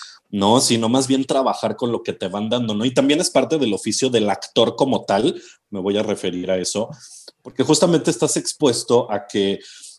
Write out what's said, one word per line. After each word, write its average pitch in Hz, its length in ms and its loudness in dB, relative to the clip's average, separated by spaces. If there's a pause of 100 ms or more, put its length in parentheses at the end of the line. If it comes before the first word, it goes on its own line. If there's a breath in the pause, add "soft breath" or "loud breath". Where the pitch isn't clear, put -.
(300 loud breath)
¿no? 107 300 4
Sino 117 280 2
más 127 200 2
bien 135 160 2
trabajar 120 500 -2
con 120 160 -4
lo 120 140 -4
que - 80 -6
te 98 160 -6
van 104 200 -6
dando, 117 260 -2
¿no? 104 100 -2
Y 127 100 -2
también 143 260 2
es - 100 -2
parte 135 280 0
del 113 160 0
oficio 110 340 -2
del 110 220 2
actor - 460 0
como 131 280 0
tal, 110 360 0 (300 loud breath)
me 101 100 -8
voy 101 180 -2
a 110 60 0
referir 92 460 -4
a 92 80 0
eso, 101 320 -4 (520 loud breath)
porque - 220 -2
justamente 160 460 4
estás - 260 0
expuesto 120 760 0
a 104 160 -4
que 98 320 -2 (400 loud breath)